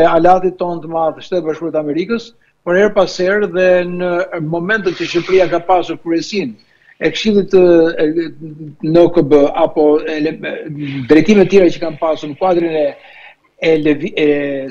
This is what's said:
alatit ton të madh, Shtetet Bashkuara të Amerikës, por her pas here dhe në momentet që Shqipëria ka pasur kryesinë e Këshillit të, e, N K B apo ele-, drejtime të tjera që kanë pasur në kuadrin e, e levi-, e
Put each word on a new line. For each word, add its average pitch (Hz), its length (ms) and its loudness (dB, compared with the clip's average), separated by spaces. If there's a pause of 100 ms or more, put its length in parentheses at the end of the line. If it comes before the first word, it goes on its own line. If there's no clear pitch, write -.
alatit 180 560 2
ton 170 220 -6
të 160 100 -10
madh, 160 300 -2
Shtetet 170 260 -4
Bashkuara 156 300 -6
të - 20 0
Amerikës, 185 480 -4 (320)
por 175 160 0
her 208 160 2
pas 190 320 0
here 202 240 0
dhe 185 180 0 (280)
në 180 180 -4 (320)
momentet 175 560 -4
që 165 140 -6
Shqipëria 175 340 0
ka 170 160 -4
pasur 165 400 0
kryesinë 165 480 -4 (480)
e 160 80 -2
Këshillit 202 440 0
të, 190 60 6 (460)
e, 160 260 -4 (540)
N 165 180 4 (100)
K 170 120 2
B 139 180 4 (220)
apo 151 300 2 (100)
ele-, 156 320 -4 (720)
drejtime 180 360 6
të 196 100 2
tjera 180 180 6
që - 140 -6
kanë 156 140 -10
pasur 156 280 -4
në 143 100 -12
kuadrin 170 340 0
e, 151 140 0 (760)
e 165 160 2
levi-, 151 400 0
e 156 100 2 (440)